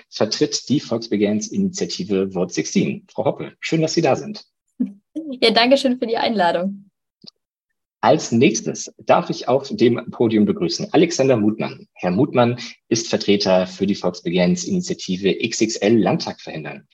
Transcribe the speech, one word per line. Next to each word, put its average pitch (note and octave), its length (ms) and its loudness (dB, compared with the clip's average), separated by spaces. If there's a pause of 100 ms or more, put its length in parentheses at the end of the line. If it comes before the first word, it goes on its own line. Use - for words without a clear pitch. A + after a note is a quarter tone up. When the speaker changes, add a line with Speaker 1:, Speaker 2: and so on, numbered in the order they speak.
Speaker 1:
vertritt - 600 -2
die - 100 2
Volksbegehrsinitiative A2 1500 -2
Vote F2+ 220 -4
sixteen. - 580 -2
Frau - 140 -4
Hoppe, - 340 -4
schön, D#3+ 220 -2
dass D#3 120 0
Sie E3+ 80 0
da C3+ 140 2
sind. - 280 -10 (680)
Speaker 2:
Ja, C4 380 -2
danke A#3+ 260 4
schön B3+ 220 0
für A#3 80 -4
die A3+ 100 -2
Einladung. F#3+ 720 -2 (1120)
Speaker 1:
Als C3 300 2
nächstes - 640 0
darf - 320 2
ich - 180 -8
auf C3+ 220 0
dem A#2 400 2
Podium A2 360 2
begrüßen F#2+ 460 -2
Alexander C3+ 460 4
Mutmann. - 560 -2
Herr - 160 -4
Mutmann A#2+ 480 2 (320)
ist A2+ 200 -2
Vertreter G2 580 2
für - 180 -4
die G2 80 2
Volksbegehrsinitiative E3+ 1500 -2
X - 180 -2
X A2 140 0
L A2 240 4
Landtag G#2 420 0
verhindern. - 520 -12